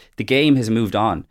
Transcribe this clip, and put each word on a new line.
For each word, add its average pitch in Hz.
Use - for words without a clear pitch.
The 117
game 139
has 117
moved 110
on. 101